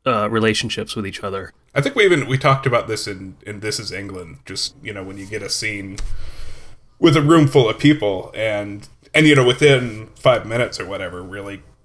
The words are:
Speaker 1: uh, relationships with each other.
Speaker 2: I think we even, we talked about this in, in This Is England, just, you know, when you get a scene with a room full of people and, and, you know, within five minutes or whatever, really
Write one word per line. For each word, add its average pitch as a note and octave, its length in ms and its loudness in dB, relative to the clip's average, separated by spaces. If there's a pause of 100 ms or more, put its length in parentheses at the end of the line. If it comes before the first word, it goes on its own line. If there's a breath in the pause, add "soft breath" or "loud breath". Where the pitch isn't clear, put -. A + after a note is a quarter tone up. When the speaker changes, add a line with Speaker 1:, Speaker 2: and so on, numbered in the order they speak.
Speaker 1:
uh, A2 240 0
relationships A2 640 -2
with G#2+ 100 -6
each G2 160 -12
other. F#2+ 300 -8 (220)
Speaker 2:
I C#3 60 0
think C4+ 160 -2
we G#3+ 80 4
even, E3+ 220 2
we C3 120 0
talked C3+ 280 2
about A#2 220 0
this G#2+ 180 -6
in, F#2+ 300 -12 (100)
in G2+ 140 -12
This G#2+ 180 -6
Is G2 140 -10
England, F#2 540 -12
just, - 360 -8
you G#2 100 -10
know, G2 100 -10
when F#2+ 160 -14
you G2 80 -14
get G#2 160 -10
a F#2+ 60 -8
scene G2+ 480 -6 (1000 loud breath)
with D#3 180 6
a D#3 60 4
room D#3 240 6
full C3 220 4
of A2 100 -4
people G#2 560 2
and, G#2 540 -6 (260)
and, D#3 120 4
you D3 80 8
know, C3 100 6
within B2 640 2 (100)
five A#2 280 4
minutes A2+ 340 -4
or F#2 60 -8
whatever, F2+ 360 -10
really G2 400 -14 (220)